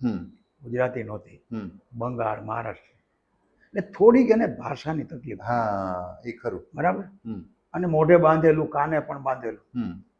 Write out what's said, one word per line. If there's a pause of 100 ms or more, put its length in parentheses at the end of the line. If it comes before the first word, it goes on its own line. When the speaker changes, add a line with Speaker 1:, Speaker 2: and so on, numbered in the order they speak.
Speaker 1:
હમ. (380)
Speaker 2:
ગુજરાતી
નહોતી, (120)
Speaker 1:
હમ. (240)
Speaker 2:
બંગાળ,
મહારાષ્ટ્ર, (760)
એટલે
થોડીક
એને
ભાષાની
તકલીફ.
Speaker 1:
હા,
એ
ખરું. (100)
Speaker 2:
બરાબર? (220)
Speaker 1:
હમ. (320)
Speaker 2:
અને
મોઢે
બાંધેલું,
કાને
પણ
બાંધેલું.
Speaker 1:
હમ. (180)